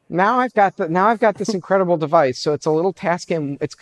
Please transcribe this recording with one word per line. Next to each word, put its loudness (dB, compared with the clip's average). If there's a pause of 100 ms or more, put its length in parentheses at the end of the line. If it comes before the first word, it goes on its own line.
Now 0
I've -2
got 2
the, -2
now 2
I've 0
got 2
this -6
incredible 0
device. 0
So -2
it's -6
a 2
little 0
Tascam. -4
It's, -8